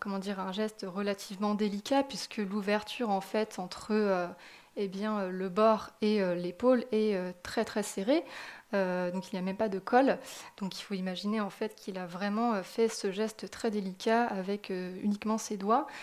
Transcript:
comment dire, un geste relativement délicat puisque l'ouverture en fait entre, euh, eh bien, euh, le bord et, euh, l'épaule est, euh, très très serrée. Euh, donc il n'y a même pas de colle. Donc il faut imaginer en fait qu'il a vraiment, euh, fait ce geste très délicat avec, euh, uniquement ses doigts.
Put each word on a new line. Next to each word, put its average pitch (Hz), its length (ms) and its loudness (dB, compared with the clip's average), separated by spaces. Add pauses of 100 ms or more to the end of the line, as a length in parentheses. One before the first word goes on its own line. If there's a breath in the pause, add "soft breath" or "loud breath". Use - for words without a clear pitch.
comment 196 180 -4
dire, 190 220 -4
un 190 120 -4
geste 214 360 -4
relativement 202 640 -2
délicat 208 500 2
puisque - 340 -8
l'ouverture 208 720 -2
en 196 100 2
fait 214 380 -2
entre, - 320 -10
euh, 196 380 4 (480 loud breath)
eh 202 120 -2
bien, 208 300 -2
euh, 190 120 -2
le 185 200 -4
bord 214 400 4 (100)
et, 214 220 4
euh, 180 140 2
l'épaule 233 560 4
est, 214 240 4
euh, 180 160 -2 (100)
très - 220 -2
très 214 180 -2
serrée. 226 420 2 (500 loud breath)
Euh, 180 360 2
donc 180 200 -4
il - 40 -6
n'y 190 40 -4
a 180 40 -2
même 190 160 -2
pas 220 100 2
de 196 100 -2
colle. 240 400 6 (380 loud breath)
Donc 190 220 -6
il - 40 -10
faut - 120 -4
imaginer 185 480 -2
en 196 80 -2
fait 214 240 -6
qu'il 185 240 -10
a 185 80 -6
vraiment, 208 480 0
euh, 190 80 0
fait 226 260 2
ce 208 240 -2
geste 208 380 -4
très - 200 -2
délicat 208 540 2
avec, 202 460 -4
euh, 185 320 -4
uniquement 208 340 0
ses 214 220 -4
doigts. 226 300 4 (140 loud breath)